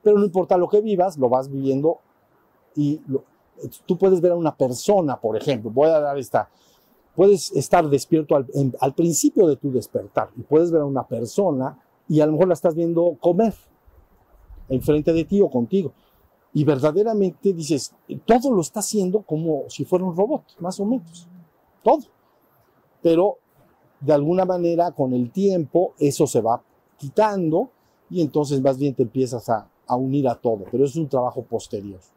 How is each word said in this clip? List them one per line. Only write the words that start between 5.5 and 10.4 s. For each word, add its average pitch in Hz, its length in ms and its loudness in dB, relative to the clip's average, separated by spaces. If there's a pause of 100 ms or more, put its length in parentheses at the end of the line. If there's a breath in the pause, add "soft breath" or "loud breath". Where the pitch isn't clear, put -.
voy 143 180 4
a 156 100 4
dar 143 180 -4
esta, 120 320 -4 (680 soft breath)
puedes 190 360 4
estar 156 380 2
despierto 151 460 2
al, 135 180 0
en, 139 260 0
al 131 160 -2
principio 175 520 2
de 143 80 2
tu 139 160 -6
despertar 107 640 -4
y 120 60 -16